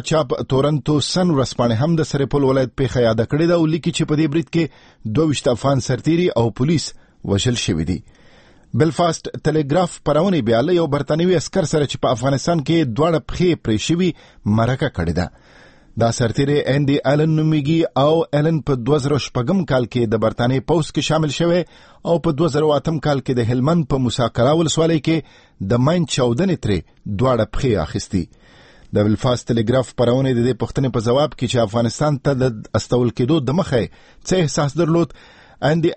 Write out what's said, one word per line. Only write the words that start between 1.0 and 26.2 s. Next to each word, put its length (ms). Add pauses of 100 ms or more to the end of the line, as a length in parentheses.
سن 240
ورځپاڼې 480
هم 80 (100)
د 100
سرپل 380
ولایت 320
پیښه 260
یاده 240
کړې 160
ده 140
او 40 (100)
لیکي 160
چې 180
په 100
دې 140
برید 200
کې 100 (520)
دوه 160
ویشت 240
افغان 320
سرتیري 400 (140)
او 40 (140)
پولیس 320 (400)
وژل 340
شوي 280
دي. 60 (840)
بلفاست 500
ټیلیګراف 680
خپرونې 540
بیا 160
له 140
یو 120
برتانوي 460
عسکر 320
سره 140
چې 180
په 80
افغانستان 560
کې 300
دواړه 220 (120)
پښې 180 (140)
پرې 140 (100)
شوي 220 (360)
مرکه 520
کړې 220
ده. 80 (720)
دا 60 (100)
سرتیری 440
انډي 340 (140)
آلن 300
نومیږي 420 (220)
او 100 (240)
آلن 180 (140)
په 40 (120)
دوه 180
زره 220
شپږم 340 (120)
کال 140
کې 280
د 100
برتانیې 460
پوځ 240
کې 160
شامل 260
شوی 240 (460)
او 100 (120)
په 120
دوه 160
زره 220
اتم 280
کال 200
کې 120
د 140
هلمند 400
په 140
موسی 240 (100)
قره 160
ولسوالۍ 520
کې 100 (560)
د 160
ماین 260
چاودنې 480